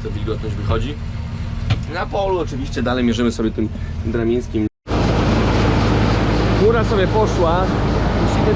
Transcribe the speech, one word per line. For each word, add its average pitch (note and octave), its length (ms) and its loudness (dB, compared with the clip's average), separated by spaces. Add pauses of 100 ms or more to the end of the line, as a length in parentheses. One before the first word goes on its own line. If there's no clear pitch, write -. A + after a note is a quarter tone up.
ta A2 80 -6
wilgotność A2 440 -4
wychodzi. A2+ 400 -2 (1000)
Na G3 120 -2
polu G3 320 0
oczywiście C3 440 -4
dalej B2 220 2
mierzymy A#2 280 2
sobie A2 180 0
tym G#2+ 180 -2 (380)
dramińskim. A2+ 600 0 (2000)
Góra A3+ 200 4
sobie G3 220 2
poszła, F3 580 2 (580)
musimy G#3+ 340 2